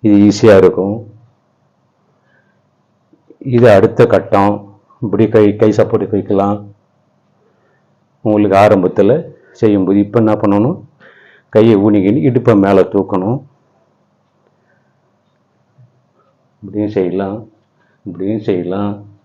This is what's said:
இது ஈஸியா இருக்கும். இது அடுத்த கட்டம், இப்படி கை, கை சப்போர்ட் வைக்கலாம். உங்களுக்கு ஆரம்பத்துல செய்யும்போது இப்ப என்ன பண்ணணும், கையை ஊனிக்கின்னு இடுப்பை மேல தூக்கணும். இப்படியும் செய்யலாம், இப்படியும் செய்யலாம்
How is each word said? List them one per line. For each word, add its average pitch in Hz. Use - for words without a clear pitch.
இது 104
ஈஸியா 101
இருக்கும். 92
இது 117
அடுத்த 113
கட்டம், 101
இப்படி 101
கை, 110
கை 110
சப்போர்ட் 104
வைக்கலாம். 101
உங்களுக்கு 104
ஆரம்பத்துல 101
செய்யும்போது 101
இப்ப 107
என்ன 107
பண்ணணும், 107
கையை 110
ஊனிக்கின்னு 107
இடுப்பை 117
மேல 98
தூக்கணும். 101
இப்படியும் 104
செய்யலாம், 95
இப்படியும் 98
செய்யலாம் 98